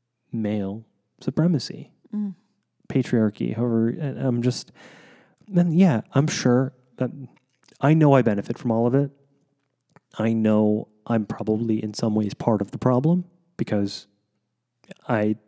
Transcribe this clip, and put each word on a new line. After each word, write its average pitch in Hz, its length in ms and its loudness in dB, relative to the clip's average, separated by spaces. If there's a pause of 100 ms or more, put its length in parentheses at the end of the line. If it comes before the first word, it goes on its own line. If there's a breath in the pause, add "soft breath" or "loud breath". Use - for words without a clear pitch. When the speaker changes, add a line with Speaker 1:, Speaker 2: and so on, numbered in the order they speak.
(320)
Speaker 1:
male 107 540 -6 (340)
supremacy, - 720 -2 (220)
Speaker 2:
Mm. 208 220 -6 (540)
Speaker 1:
patriarchy, 117 680 0
however, 117 340 0
and 135 300 -6
I'm 123 220 -2
just, - 300 -4 (840 loud breath)
and 175 200 2
yeah, 165 280 4 (120)
I'm 143 140 2
sure 131 460 0 (240)
that 127 140 -4 (720)
I 147 120 4
know 151 200 6
I 131 80 6
benefit 110 360 -2
from 117 140 -4
all 113 160 0
of 120 60 -2
it. 139 180 0 (1080)
I 113 140 0
know 107 540 2 (180)
I'm 113 200 0
probably 110 580 -4
in 104 100 -6
some 107 220 -2
ways 104 180 -2
part 107 280 0
of - 100 -8
the - 60 -10
problem 147 480 2 (320)
because - 500 -4 (1000)
I 107 280 0 (120)